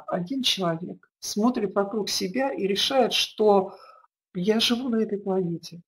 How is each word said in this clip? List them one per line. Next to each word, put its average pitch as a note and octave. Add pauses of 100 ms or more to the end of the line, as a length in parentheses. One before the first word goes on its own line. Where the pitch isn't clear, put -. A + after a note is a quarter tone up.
один F#3
человек F3 (100)
смотрит G#3+
вокруг G3+
себя B3
и F#3
решает, A3
что G3+ (580)
«я G#3
живу B3
на A3+
этой G#3+
планете». F3